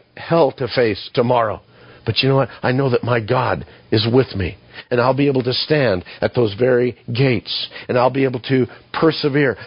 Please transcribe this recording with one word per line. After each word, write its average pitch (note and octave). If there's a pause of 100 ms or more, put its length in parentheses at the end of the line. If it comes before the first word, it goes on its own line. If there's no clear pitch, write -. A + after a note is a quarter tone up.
(160)
hell D#3+
to B2
face A2
tomorrow, A#2 (460)
but A2+
you C3
know C3+
what? C3 (140)
I B2+
know C3
that A#2+
my A#2+
God A2 (240)
is A2
with B2+
me, F#2 (340)
and B2
I'll C3
be C#3+
able C3
to B2+
stand A#2+ (160)
at -
those A2
very B2 (160)
gates, B2 (200)
and B2
I'll B2
be C3+
able B2+
to C3 (260)
persevere, D3 (100)